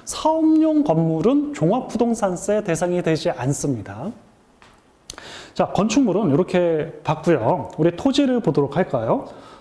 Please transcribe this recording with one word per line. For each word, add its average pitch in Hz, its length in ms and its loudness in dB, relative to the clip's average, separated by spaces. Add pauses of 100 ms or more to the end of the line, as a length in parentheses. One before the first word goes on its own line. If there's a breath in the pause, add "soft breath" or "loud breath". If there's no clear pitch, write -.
사업용 311 800 2
건물은 165 720 2
종합부동산세 214 1080 -2
대상이 175 380 0
되지 165 280 0
않습니다. 127 800 -4 (1400 loud breath)
자, - 140 0
건축물은 214 640 2
이렇게 170 580 0 (100)
봤고요. 156 760 0
우리 170 180 2
토지를 262 440 2
보도록 143 360 0
할까요? 165 520 0 (320 loud breath)